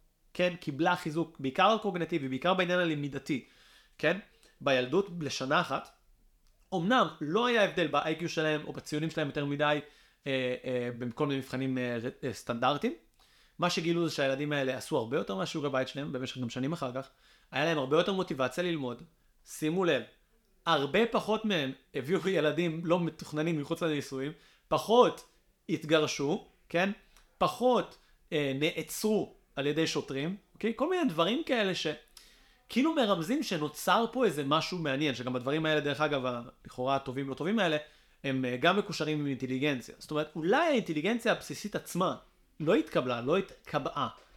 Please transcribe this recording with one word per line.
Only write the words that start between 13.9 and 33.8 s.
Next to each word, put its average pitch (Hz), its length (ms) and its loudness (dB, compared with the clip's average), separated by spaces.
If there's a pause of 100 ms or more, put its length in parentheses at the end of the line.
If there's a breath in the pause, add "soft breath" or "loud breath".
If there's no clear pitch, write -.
זה 143 80 -4
שהילדים 139 360 0
האלה 135 260 0
עשו 147 200 -2
הרבה 117 200 0
יותר 196 180 -4
מהשיעורי 165 340 -4
בית 131 180 0
שלהם 147 240 -8
במשך 131 260 -6
גם 123 120 -4
שנים 131 240 -4
אחר 131 200 -4
כך, 131 160 -8 (420 soft breath)
היה 135 140 0
להם 165 120 2
הרבה 135 200 2
יותר 180 160 4
מוטיבציה 170 500 0
ללמוד, 147 400 -4 (420)
שימו 170 400 0
לב, 135 180 4 (600)
הרבה 156 400 4
פחות 214 400 0
מהם 160 260 0 (240)
הביאו 147 360 0
<laughs> 185 60 2
ילדים 156 460 2
לא 175 160 4
מתוכננים 160 640 -2
מחוץ 160 220 -4
לנישואים, 143 480 -2 (360 soft breath)
פחות 196 580 4 (440)
התגרשו, 151 800 0 (220)
כן? 180 200 2 (480 soft breath)
פחות, 220 600 2 (360 soft breath)
אה, 143 220 0
נעצרו 170 800 0 (200)
על 143 120 -2
ידי 156 200 2
שוטרים, 147 500 -4 (160)
אוקיי? 220 220 -2
כל 277 140 0
מיני 349 200 2
דברים 185 360 2
כאלה 220 300 0
שכאילו - 1200 -4
מרמזים 214 480 2
שנוצר 180 680 2